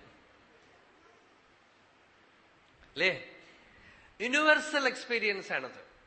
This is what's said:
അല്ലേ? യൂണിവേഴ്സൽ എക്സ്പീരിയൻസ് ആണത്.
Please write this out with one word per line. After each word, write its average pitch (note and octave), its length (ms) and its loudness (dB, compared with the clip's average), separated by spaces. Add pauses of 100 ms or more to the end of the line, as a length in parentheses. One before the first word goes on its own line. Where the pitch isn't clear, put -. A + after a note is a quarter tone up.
(2750)
അല്ലേ? D#3+ 540 -2 (840)
യൂണിവേഴ്സൽ C#4+ 640 2
എക്സ്പീരിയൻസ് G#3+ 680 -2
ആണത്. C3 320 -8 (220)